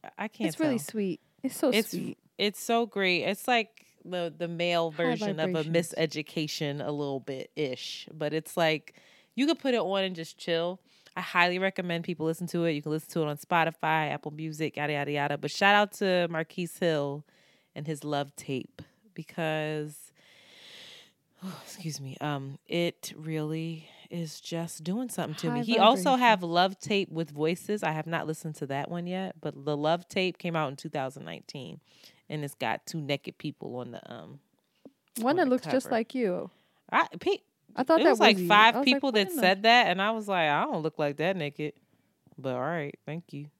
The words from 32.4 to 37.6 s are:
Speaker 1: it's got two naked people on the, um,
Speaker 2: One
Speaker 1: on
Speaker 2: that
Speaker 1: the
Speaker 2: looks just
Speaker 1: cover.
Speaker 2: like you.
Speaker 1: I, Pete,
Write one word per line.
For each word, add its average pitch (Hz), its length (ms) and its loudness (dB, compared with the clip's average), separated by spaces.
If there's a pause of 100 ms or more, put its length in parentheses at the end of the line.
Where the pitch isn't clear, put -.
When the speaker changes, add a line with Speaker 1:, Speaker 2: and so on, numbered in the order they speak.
Speaker 1:
it's 139 100 -10
got - 320 -4
two 165 140 -6
naked 139 380 -4
people - 400 -10
on 123 120 -10
the, - 220 -16
um, 117 260 -16 (800)
Speaker 2:
One 233 120 0
Speaker 1:
on 330 60 2
Speaker 2:
that 359 80 4
Speaker 1:
the 254 60 2
Speaker 2:
looks 254 160 2
just 254 200 0
Speaker 1:
cover. 247 100 0
Speaker 2:
like 226 180 -2
you. 202 360 -2 (420)
Speaker 1:
I, - 160 2 (100)
Pete, 370 240 -2 (320)